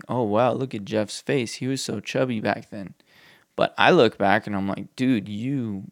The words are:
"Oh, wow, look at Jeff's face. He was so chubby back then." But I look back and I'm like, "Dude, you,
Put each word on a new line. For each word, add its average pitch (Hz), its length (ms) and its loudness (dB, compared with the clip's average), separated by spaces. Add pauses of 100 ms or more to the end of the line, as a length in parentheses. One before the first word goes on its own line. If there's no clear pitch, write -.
"Oh, 123 160 0
wow, 113 300 2
look 131 200 -4
at 104 120 -8
Jeff's 107 340 -2
face. 131 360 -2
He 127 120 -6
was 135 160 -4
so 107 160 -6
chubby 127 400 -2
back 104 300 -4
then." 98 240 -12 (640)
But - 220 0
I 120 140 6
look 135 260 6
back 104 300 2
and 104 80 -4
I'm 98 120 -2
like, - 280 -8
"Dude, 120 340 0
you, 110 640 -6